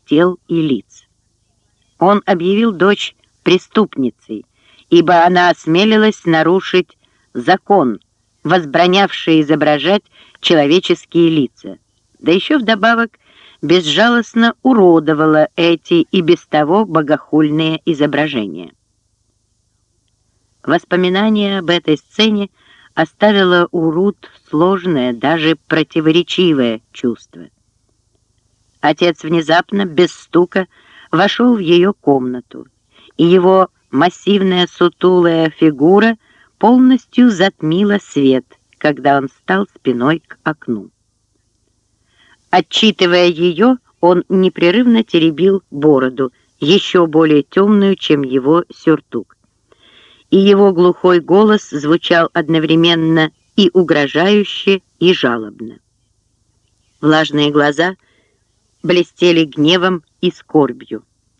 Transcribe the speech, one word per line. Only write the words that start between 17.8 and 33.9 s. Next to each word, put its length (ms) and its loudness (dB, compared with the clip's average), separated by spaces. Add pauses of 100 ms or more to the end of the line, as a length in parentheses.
изображения. 880 -4 (1900)
Воспоминание 960 -2
об 120 -4
этой 260 -2
сцене 540 -4 (440)
оставило 760 0
у 200 -2
Рут 400 -4 (180)
сложное, 640 -2
даже 440 -2 (100)
противоречивое 1120 -2 (120)
чувство. 560 -10 (1300)
Отец 420 -2
внезапно, 640 -2
без 260 0
стука, 540 -4 (440)
вошел 460 0
в 40 -4
ее 340 2
комнату, 720 -4 (500)
и 80 0
его 440 4 (220)